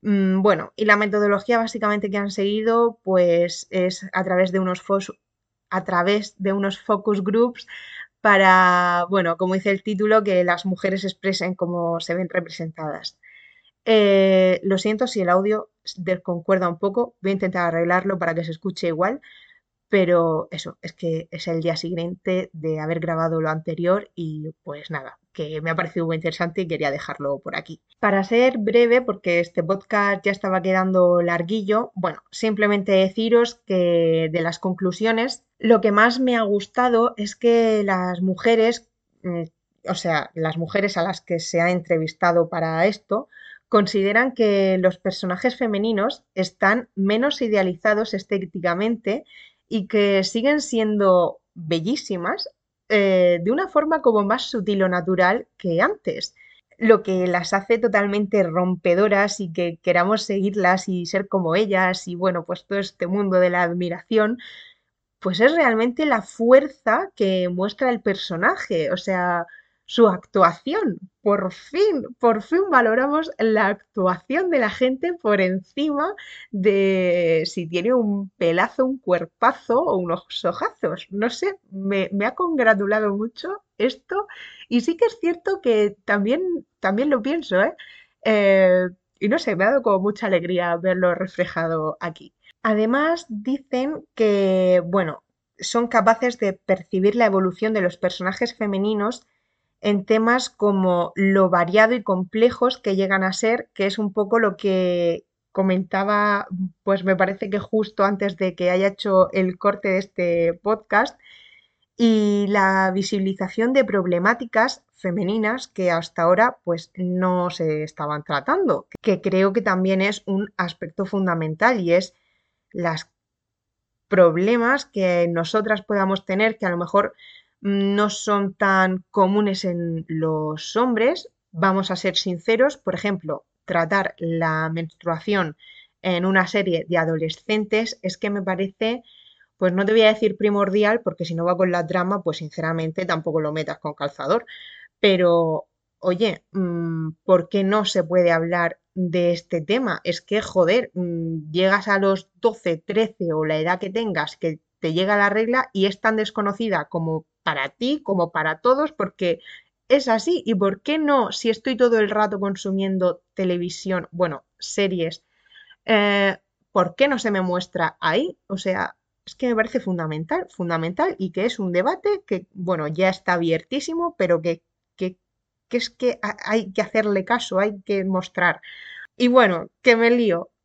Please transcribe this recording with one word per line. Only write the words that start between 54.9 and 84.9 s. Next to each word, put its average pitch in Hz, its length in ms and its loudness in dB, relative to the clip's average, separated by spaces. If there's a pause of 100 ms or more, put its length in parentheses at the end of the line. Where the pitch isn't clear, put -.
que 170 240 -2
antes, - 520 -4 (440)
lo 220 240 4
que 185 240 -2
las 175 260 -2
hace 196 260 0
totalmente 202 680 0
rompedoras 185 960 0
y 175 120 -8
que 170 300 -4
queramos 180 400 2
seguirlas 196 680 0
y 180 180 -4
ser 196 220 -4
como 170 280 0
ellas 190 520 0
y, 175 60 -8
bueno, 175 320 -2
pues 175 200 -10
todo 196 120 -4
este - 280 -6
mundo 185 340 2
de 180 100 4
la 180 120 0
admiración, 180 760 -2 (800)
pues 185 200 -2
es 262 140 6
realmente 247 520 0
la 233 160 0
fuerza 233 920 2
que 185 320 0
muestra 196 420 -2
el 240 100 -2
personaje, 185 920 -2
o 180 40 -2
sea, 180 500 -2 (420)
su 226 180 6
actuación. 196 920 0 (240)
Por 196 300 0
fin, 339 540 -2 (120)
por 220 240 2
fin 339 180 0 (100)
valoramos 269 680 2
la 214 300 2
actuación 208 840 -2
de 302 80 2
la 214 120 0
gente 262 440 -2
por 208 260 0
encima 285 760 -2 (360)
de 185 960 2
si 175 200 -8
tiene 180 280 0
un 202 420 -2
pelazo, 180 480 0
un 262 140 -4
cuerpazo 233 840 -2
o - 160 0
unos - 480 -6
ojazos. 180 640 -4
No 208 200 -2
sé, 392 280 -6 (120)
me, 190 420 -4
me 202 140 0
ha - 80 -4
congratulado 214 840 2
mucho 320 460 -8 (160)
esto. 370 500 -4 (400)
Y 240 140 2
sí 330 140 -2